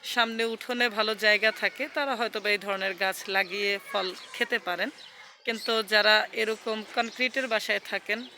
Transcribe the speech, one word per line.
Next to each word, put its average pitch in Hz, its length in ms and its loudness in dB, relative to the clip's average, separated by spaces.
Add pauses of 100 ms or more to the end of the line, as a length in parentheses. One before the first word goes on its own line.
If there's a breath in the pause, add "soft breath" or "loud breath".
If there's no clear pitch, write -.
সামনে 226 400 0
উঠোনে 240 440 -2
ভালো 214 260 0
জায়গা 214 380 6
থাকে, 214 360 -2
তারা 285 280 -2
হয়তো 220 240 -2
বা 196 100 -2
এই 208 140 2
ধরনের 196 300 -2
গাছ 190 240 0 (100)
লাগিয়ে 196 440 0 (140)
ফল 190 200 -2 (260)
খেতে - 260 -2
পারেন, 180 320 -2 (540 loud breath)
কিন্তু 226 280 -2 (140)
যারা 214 280 6 (180)
এরকম 220 440 -2 (160)
কনক্রিটের 247 560 -2
বাসায় 214 360 0
থাকেন 208 340 -4 (200)